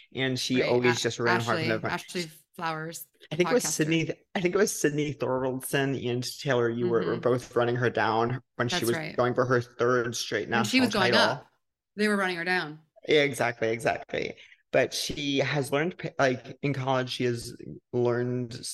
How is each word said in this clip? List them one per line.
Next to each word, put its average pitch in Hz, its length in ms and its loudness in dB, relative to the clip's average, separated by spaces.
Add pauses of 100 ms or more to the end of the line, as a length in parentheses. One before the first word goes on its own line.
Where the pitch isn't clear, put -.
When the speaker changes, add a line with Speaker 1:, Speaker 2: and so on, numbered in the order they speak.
(140)
Speaker 1:
and 131 260 -2
she 127 220 0
Speaker 2:
Right. - 100 2
Speaker 1:
always 123 280 4
Speaker 2:
A-, - 40 -4
Speaker 1:
just 117 160 -2
ran 120 220 2
hard - 160 0
from 160 60 -2
Speaker 2:
Ashley, - 100 -2
Speaker 1:
the 110 80 -2
front. 175 120 -4
Speaker 2:
Ashley 175 380 -6 (240)
Flowers, 160 500 -8 (280)
Speaker 1:
I - 20 -6
think 170 140 2
it 165 40 0
was 160 120 4
Speaker 2:
podcaster. 156 80 -2
Speaker 1:
Sydney, 160 360 2 (260)
I 208 40 -2
think 175 160 2
it - 20 2
was 214 220 4
Sydney 147 340 0
Thoroldson 131 960 -2
and 123 140 0 (160)
Taylor, 120 300 2
you 120 180 0
were, 117 160 2
were 85 100 -2
Speaker 2:
Mm-hmm. 117 60 -4
Speaker 1:
both 123 380 0
running 120 180 2
her 123 140 2
down 113 520 0 (140)
when 120 140 -2
she 180 60 -2
Speaker 2:
That's 175 120 0
Speaker 1:
was - 80 2
Speaker 2:
right. 156 220 -8
Speaker 1:
going 123 160 2
for 127 120 4
her 123 140 2
third 120 560 0
straight - 340 -4
Speaker 2:
When 113 140 2
she 254 160 2
Speaker 1:
national 254 60 4
Speaker 2:
was 220 80 0
going 185 180 2
Speaker 1:
title. 240 80 6
Speaker 2:
up, 139 260 0 (520)
they 214 100 2
were 208 80 2
running 185 220 -2
her 170 80 -4
down. 165 340 -2 (280)
Speaker 1:
Yeah, 147 140 6
exactly, 120 480 0
exactly. - 640 -2 (380)
But 135 220 2
she 143 460 -4
has 127 320 0
learned, 156 260 0
pa-, - 200 -8
like, 131 460 0
in 143 100 0
college, 131 360 0
she 127 160 -2
has 117 280 -4 (400)
learned, 123 640 0 (160)